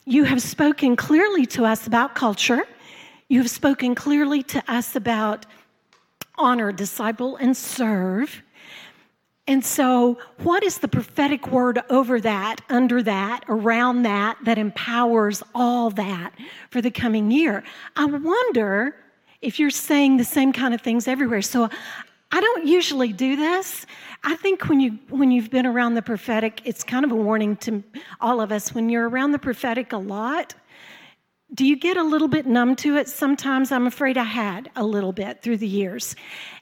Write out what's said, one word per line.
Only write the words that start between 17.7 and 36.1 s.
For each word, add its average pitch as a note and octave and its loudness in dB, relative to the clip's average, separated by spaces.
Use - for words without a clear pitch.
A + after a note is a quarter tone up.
I D4 0
wonder C#4+ 0
if - -6
you're D4 2
saying C#4 4
the A#3+ 2
same C4+ 2
kind B3 0
of A#3 -4
things A#3 -2
everywhere. B3+ 0
So A#3 0
I F4+ 0
don't G#4+ 2
usually C#4+ 2
do C4 -2
this. E4+ -4
I D#4 -2
think F#4+ -2
when D4 4
you, A#3+ 0
when C4+ 2
you've A#3 0
been B3+ 2
around A#3+ 0
the A#3 0
prophetic, A3 -4
it's - -8
kind B3+ -2
of C#4+ 2
a A#3 0
warning G#3+ 0
to G#3 -6
all A#3+ 0
of G#3 -2
us. G#3 -6
When A3+ -2
you're A#3 0
around C4 0
the C#4+ 0
prophetic B3 -4
a A3 -6
lot, G#3+ -6
do C4+ 2
you D4 6
get F4 0
a E4+ 2
little D#4 2
bit D4 0
numb B3 4
to D4 0
it? C4+ -2
Sometimes C4+ 0
I'm B3 0
afraid C4 -2
I B3 0
had G#3+ -6
a A#3 -4
little G3+ -2
bit G3+ -10
through A#3 -2
the G#3+ -4
years, G3 -4